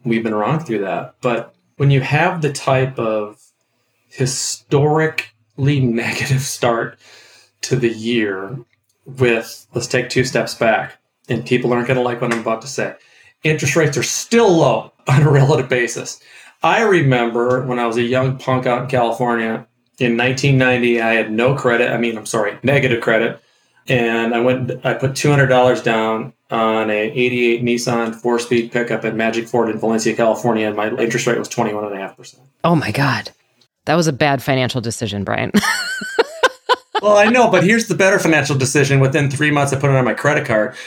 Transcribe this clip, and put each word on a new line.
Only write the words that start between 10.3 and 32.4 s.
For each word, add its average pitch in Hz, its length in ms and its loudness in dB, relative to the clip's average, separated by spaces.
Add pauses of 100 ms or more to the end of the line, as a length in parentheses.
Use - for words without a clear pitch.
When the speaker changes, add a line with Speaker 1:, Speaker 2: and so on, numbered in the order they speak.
Speaker 1:
back, 110 440 0 (300)
and 113 180 -4
people 123 280 0
aren't 120 140 0
gonna 127 140 2
like 120 200 -2
what 117 120 -2
I'm 113 80 -2
about 113 200 -4
to 135 60 -16
say. - 280 -6 (480)
Interest 151 320 -2
rates 143 220 2
are 117 60 -2
still - 540 2
low 127 420 0
<laughs> - 80 -10
on 143 160 4
a 147 80 6
relative 135 380 4
basis. - 500 -4 (420)
I 190 200 2
remember 127 840 2
when 123 140 -4
I 117 80 0
was 113 100 -2
a 123 60 0
young 131 340 0
punk 127 300 -2
out 123 160 0
in 135 60 -8
California 117 760 -2 (320)
in 120 180 0
nineteen 131 420 2
ninety, 120 440 2
I 113 120 2
had 110 180 0
no 123 240 2
credit. 120 360 2
I 110 60 -2
mean, 113 200 -4
I'm 107 100 -12
sorry, 104 360 -4
negative 127 380 2
credit. 113 400 0 (460)
And 117 480 0
I 117 60 0
went, 127 440 -2
I 123 80 0
put 135 220 -4
two - 160 0
hundred 139 160 4
dollars 127 340 4
down 110 520 -2 (180)
on 110 400 0
a - 20 0 (180)
eighty-eight 123 520 0
Nissan 117 500 -2
four-speed 117 580 -2
pickup 117 340 -2
at 110 100 -4
Magic 113 320 -2
Ford 113 220 0
in 107 100 -6
Valencia, 110 360 0
California, 110 520 0
and 104 100 -4
my 107 140 -2
interest 117 340 -2
rate 120 140 0
was - 80 -8
twenty-one 107 380 -4
and 101 100 -8
a - 20 -10
half 95 180 -12
percent. - 280 -20 (200)